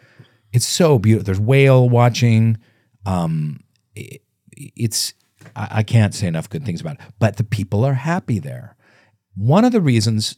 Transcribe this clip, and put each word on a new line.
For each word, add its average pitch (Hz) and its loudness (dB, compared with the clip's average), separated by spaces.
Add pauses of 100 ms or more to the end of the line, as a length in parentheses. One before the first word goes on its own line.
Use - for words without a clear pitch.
(520)
it's 117 0
so 156 2
beautiful. 107 2
There's 95 -2
whale 131 4
watching. 117 4 (480)
Um, 80 -4 (340)
it, - -18 (340)
it's, - -6 (420)
I, 107 -8
I 107 0
can't 107 2
say 101 -6
enough 80 -6
good 78 -10
things 85 -6
about 78 -10
it, - -18 (180)
but 104 -2
the 110 -2
people 104 -4
are 139 0
happy 139 -4
there. 64 -14 (600)
One 139 2
of 247 2
the 214 0
reasons 113 0